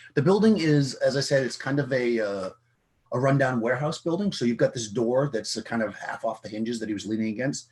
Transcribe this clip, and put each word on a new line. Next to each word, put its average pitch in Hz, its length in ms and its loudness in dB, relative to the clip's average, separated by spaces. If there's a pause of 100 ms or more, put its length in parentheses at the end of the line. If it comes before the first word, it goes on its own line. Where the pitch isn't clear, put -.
(140)
The 147 80 2
building 202 360 4
is, 147 360 2
as 135 220 2
I 143 40 2
said, 139 240 2
it's 117 120 -4
kind 139 240 -2
of 127 120 -2
a, 120 280 0
uh, 101 300 -4 (600)
a 123 60 -2
rundown 131 420 2
warehouse 131 380 0
building. 180 320 0
So - 140 -4
you've 120 140 2
got 139 160 2
this 113 140 -6
door 123 440 0
that's, 104 240 -4
uh, 110 60 -6
kind 113 200 -4
of 104 120 -4
half - 300 -10
off 110 180 -4
the 107 80 -12
hinges 110 300 -4
that 110 80 -6
he 107 60 -4
was 98 120 -6
leaning 110 220 -2
against. 123 440 -4